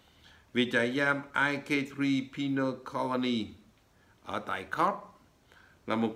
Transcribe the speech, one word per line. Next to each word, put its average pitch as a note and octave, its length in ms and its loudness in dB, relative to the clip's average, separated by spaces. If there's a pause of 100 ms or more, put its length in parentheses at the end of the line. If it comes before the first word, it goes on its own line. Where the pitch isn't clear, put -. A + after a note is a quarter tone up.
(540)
Vì A#2+ 180 2
trại B2 260 2
giam C#3+ 240 2 (120)
I C#3 240 2
K C#3 100 -10
three C#3 540 0 (160)
Penal C3+ 340 0 (220)
Colony B2+ 540 0 (760)
ở G2 160 -6
tại F#2+ 240 -6
Kork F3 340 0 (920)
là G#2+ 80 0
một A2+ 200 2